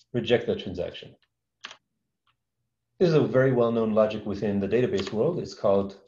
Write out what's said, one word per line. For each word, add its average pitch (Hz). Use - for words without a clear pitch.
reject 113
that 98
transaction." 90
This 180
is 160
a 143
very 131
well-known 117
logic 107
within 101
the 98
database 101
world. 139
It's 101
called 98